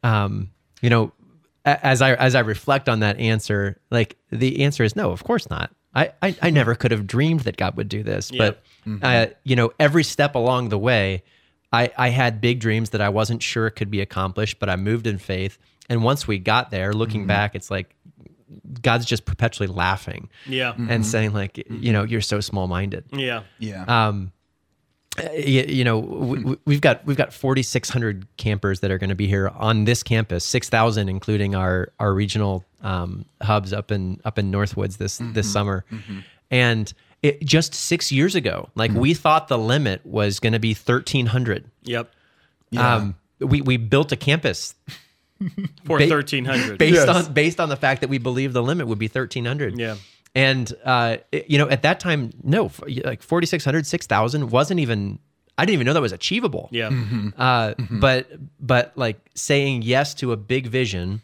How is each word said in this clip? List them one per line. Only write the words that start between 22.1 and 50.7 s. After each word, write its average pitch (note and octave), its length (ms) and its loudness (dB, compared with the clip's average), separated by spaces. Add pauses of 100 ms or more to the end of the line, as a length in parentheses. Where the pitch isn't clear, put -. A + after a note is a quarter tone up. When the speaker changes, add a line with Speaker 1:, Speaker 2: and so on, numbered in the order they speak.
Speaker 1:
so G#2 200 -2
small-minded." F#2+ 720 -4
Speaker 2:
Yeah. B2+ 300 -6 (160)
Speaker 3:
Yeah. G2 300 -10
Speaker 1:
Um, G#2+ 420 2 (880)
uh, E3 140 -8
y-, C#3+ 360 2
you C3+ 140 -2
know, A2+ 180 2
w-, - 260 -6 (100)
Speaker 3:
Hmm. - 60 -6
Speaker 1:
w-, C3 220 -4
we've C#3+ 160 2
got, D3 240 2
we've C#3+ 120 -2
got C3+ 160 -2
forty-six C3 580 -2
hundred G#2 460 -4
campers G2+ 440 -2
that F#2+ 120 -2
are F#2+ 60 -2
gonna F#2+ 180 -2
be G2 100 0
here G2 220 2
on G#2+ 360 0
this A#2+ 200 2
campus, G#2+ 400 0
six - 240 -2
thousand, A2 400 2
including G2 480 -2
our, F#2 320 0 (100)
our G2+ 160 2
regional, G2 500 0 (200)
um, F#2 400 -4 (180)
hubs G2+ 300 2
up G2+ 180 -6
in, F#2+ 340 -2
up A2 140 -4
in G2 140 0
Northwoods G2+ 460 -2
this, G2+ 200 -6
this A#2+ 100 -6
Speaker 3:
Mm-hmm. A2 140 -2
Speaker 1:
summer. G2+ 480 -2
Speaker 3:
Mm-hmm. G#2 280 -12 (340)
Speaker 1:
And A#2 400 2 (300)
it, D3 220 0
just D#3 300 2
six - 380 -2
years D#3+ 240 2
ago, A2 400 -4
like, A2+ 160 0
Speaker 3:
Mm-hmm. A2 80 2
Speaker 1:
we C#3+ 140 4
thought D#3 340 2
the B2 100 2
limit A2+ 480 0
was G#2 320 0
gonna A2+ 220 2
be A2 140 2
thirteen B2 520 0
hundred. A#2 380 0 (180)
Speaker 2:
Yep. A#2 300 -8 (580)
Speaker 3:
Yeah. A#2+ 260 4
Speaker 1:
Um, G2+ 180 -2 (260)
we, C#3 220 2
we C3 140 2
built C3+ 360 2
a B2 40 -2
campus C#3 580 -2 (1120)
Speaker 2:
For D#3 140 0
Speaker 1:
ba-, C#3+ 100 6
Speaker 2:
thirteen C#3+ 360 0
hundred. A#2+ 340 -2
Speaker 1:
based D#3+ 160 8
Speaker 3:
Yes. D3 140 8
Speaker 1:
on, E3+ 240 2
based D#3 280 2
on E3 80 0
the C#3 80 -2
fact C3+ 240 0
that C3 80 -2
we C3+ 100 0
believed B2+ 360 -2
the B2 80 2
limit D3 240 0
would A2+ 120 -2
be G#2+ 100 -2
thirteen B2+ 360 -4
hundred. B2 340 -4
Speaker 2:
Yeah. A2 180 -6 (380)
Speaker 1:
And, C3 360 2 (140)